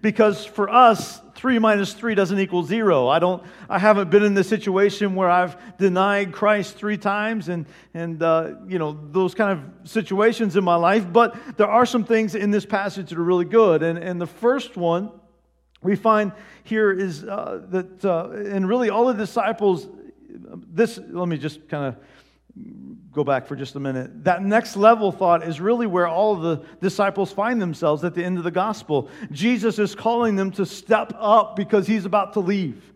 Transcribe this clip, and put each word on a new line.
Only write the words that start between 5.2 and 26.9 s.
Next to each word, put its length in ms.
I've 260
denied 540
Christ 440
three 220
times 500
and, 160
and, 280
uh, 340
you 100
know, 200
those 240
kind 240
of 320
situations 680
in 60
my 120
life. 340
But 280
there 140
are 160
some 180
things 300
in 160
this 160
passage 420
that 100
are 60
really 220
good. 360
And, 160
and 220
the 60
first 500
one 340
we 140
find 360
here 280
is, 320
uh, 460
that, 340
uh, 280
and 360
really 220
all 160
the 80
disciples, 760
this, 680
let 180
me 120
just 320
kinda 260
go 120
back 220
for 100
just 200
a 40
minute. 440
That 180
next 340
level 360
thought 320
is 160
really 260
where 200
all 300
the 280
disciples 520